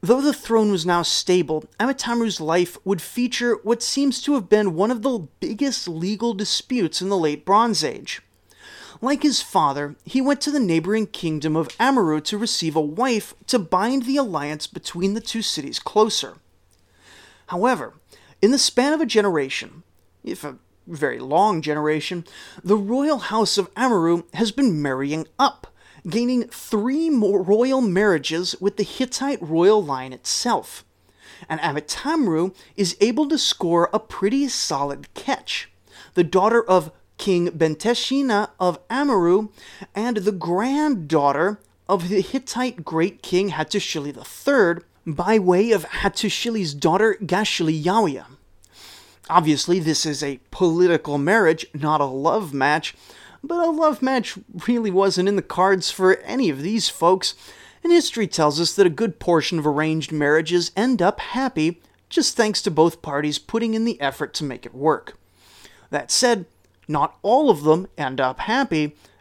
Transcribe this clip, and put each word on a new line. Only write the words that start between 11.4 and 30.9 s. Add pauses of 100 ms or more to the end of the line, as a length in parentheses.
of (120)
Amaru
to
receive
a
wife (140)
to
bind
the
alliance
between
the
two
cities
closer. (1120)
However, (460)
in
the
span
of
a
generation, (400)
if
a (280)
very
long
generation, (380)
the
royal
house
of
Amaru (120)
has
been
marrying (120)
up, (420)
gaining
three
more
royal
marriages
with
the
Hittite
royal
line
itself. (640)